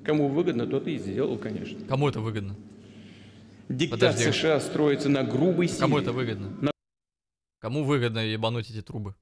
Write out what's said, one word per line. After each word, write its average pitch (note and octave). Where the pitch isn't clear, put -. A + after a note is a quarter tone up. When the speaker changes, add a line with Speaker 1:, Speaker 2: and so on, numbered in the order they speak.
Speaker 1:
Кому D3+
выгодно, C#3
тот C3+
и C#3+
сделал, G#2+
конечно. -
Speaker 2:
Кому C3+
это G#2+
выгодно? G#2
Speaker 1:
Диктат B2+
Speaker 2:
Подожди. A#2
Speaker 1:
С -
Ш D#3
А C3
строится C#3+
на C#3
грубой E3
силе. -
Speaker 2:
Кому C#3+
это B2+
выгодно? A2
Speaker 1:
На C#3
Speaker 2:
Кому B2+
выгодно A#2+
ебануть A2
эти A2
трубы? G2+